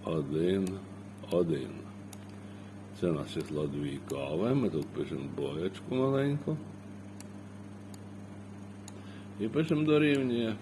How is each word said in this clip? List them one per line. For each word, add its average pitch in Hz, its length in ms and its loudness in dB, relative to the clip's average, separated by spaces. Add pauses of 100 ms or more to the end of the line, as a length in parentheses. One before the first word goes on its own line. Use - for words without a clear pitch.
один, 87 760 2 (520)
один. 82 380 4 (1300)
Це 90 100 4
у 82 40 4
нас 71 200 -2
число 76 340 0
двійкове. 71 880 0
Ми 127 160 4
тут 78 180 0
пишемо 71 340 -4 (140)
двоєчку 76 600 -2
маленьку. 139 640 2 (2750)
І 104 80 0
пишемо 156 360 4
дорівнює. 135 800 6